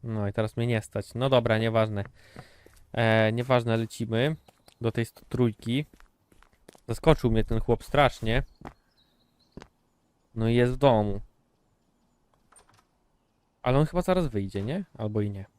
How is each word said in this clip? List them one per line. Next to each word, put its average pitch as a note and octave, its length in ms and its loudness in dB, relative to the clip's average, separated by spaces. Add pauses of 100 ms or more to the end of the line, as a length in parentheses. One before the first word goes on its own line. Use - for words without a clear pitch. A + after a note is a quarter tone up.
No A2 240 -4
i G2+ 60 -6
teraz G#2+ 240 -4
mnie A#2 100 -2
nie A#2 140 0
stać. - 340 -10
No B2+ 140 0
dobra, A#2 280 4
nieważne. A2 460 0 (880)
E, A2 380 4
nieważne, A#2+ 460 0
lecimy A#2 580 -2 (460)
do A2+ 100 0
tej A#2 140 -2
sto - 240 -20
trójki. B2 560 -2 (1000)
Zaskoczył B2 440 2
mnie A2+ 120 0
ten A2+ 160 -2
chłop - 240 0
strasznie. B2+ 600 0 (1900)
No A2+ 140 0
i A#2 60 2
jest B2 180 4
w B2+ 40 -6
domu. G#2+ 440 2 (2500)
Ale C3 180 2
on D#3 60 4
chyba F3 160 -4
zaraz F3+ 260 0
wyjdzie, G2 360 -4
nie? E3 220 -6 (120)
Albo G#2+ 240 -2
i G#2 100 -2
nie. G2 140 -12 (140)